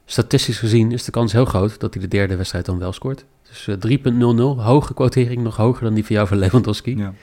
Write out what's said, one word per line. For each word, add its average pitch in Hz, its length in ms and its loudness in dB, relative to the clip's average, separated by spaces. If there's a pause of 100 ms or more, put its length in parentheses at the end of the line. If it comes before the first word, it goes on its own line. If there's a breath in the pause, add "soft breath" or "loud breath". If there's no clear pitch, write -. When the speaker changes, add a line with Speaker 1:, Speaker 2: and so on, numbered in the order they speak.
Speaker 1:
Statistisch - 540 -2
gezien 113 320 2
is 120 120 -6
de - 80 -10
kans 117 200 0
heel 120 140 4
groot 101 340 0
dat - 140 -6
hij 95 100 -8
de 90 60 -8
derde 98 260 0
wedstrijd 90 300 -4
dan 92 140 -2
wel 90 140 -6
scoort. - 320 -8 (220)
Dus, - 200 -16
eh, 104 80 -4
drie 107 240 0
punt 120 180 0
nul 120 160 4
nul, 123 300 2
hoge 127 300 2
quotering, 123 500 0
nog 110 120 -4
hoger 123 280 2
dan 110 100 0
die 107 120 0
van 107 100 -2
jou 104 120 2
van 101 100 0
Lewandowski. 107 600 2
Speaker 2:
Ja. 98 260 -6